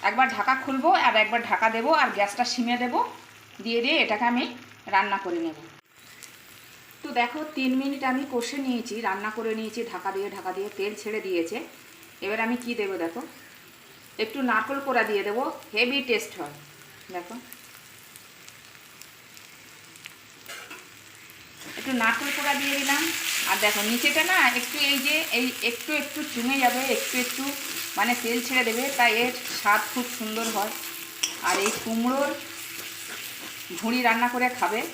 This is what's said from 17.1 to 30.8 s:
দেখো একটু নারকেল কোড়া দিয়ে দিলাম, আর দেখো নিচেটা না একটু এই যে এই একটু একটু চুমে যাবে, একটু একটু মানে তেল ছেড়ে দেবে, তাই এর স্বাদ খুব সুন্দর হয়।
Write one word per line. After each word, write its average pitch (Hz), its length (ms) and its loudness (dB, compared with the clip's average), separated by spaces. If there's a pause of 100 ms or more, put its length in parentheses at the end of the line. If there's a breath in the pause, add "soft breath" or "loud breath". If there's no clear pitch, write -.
দেখো 175 200 -8 (4000)
একটু 269 140 -4 (100)
নারকেল 233 340 2
কোড়া 285 240 0
দিয়ে 277 200 0
দিলাম, 277 220 2 (480)
আর - 140 4
দেখো 208 160 4 (100)
নিচেটা 294 400 2
না 381 60 6 (240)
একটু - 160 -6 (140)
এই 277 160 4
যে 302 100 2 (220)
এই 254 80 2 (240)
একটু - 200 -8 (120)
একটু 294 180 -8 (120)
চুমে 247 300 0
যাবে, 247 180 4 (160)
একটু - 180 -2 (100)
একটু 269 200 -4 (540)
মানে 220 140 4 (100)
তেল 233 240 0
ছেড়ে 254 220 2
দেবে, 233 160 0 (140)
তাই 240 140 6 (100)
এর 247 100 2 (260)
স্বাদ 208 220 4 (120)
খুব 247 140 -2 (120)
সুন্দর 220 280 -4 (100)
হয়। 208 160 0 (760)